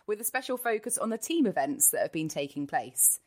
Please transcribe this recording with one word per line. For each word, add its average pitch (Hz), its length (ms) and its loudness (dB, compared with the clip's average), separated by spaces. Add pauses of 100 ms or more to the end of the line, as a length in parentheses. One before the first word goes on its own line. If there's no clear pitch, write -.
with 208 160 -4
a - 20 -8
special 254 340 -2
focus 226 420 -2
on 226 100 -2
the 220 80 -2
team 311 300 2
events 143 420 2
that 101 140 2
have - 80 -2
been 160 180 -2
taking 143 380 -4
place. - 580 2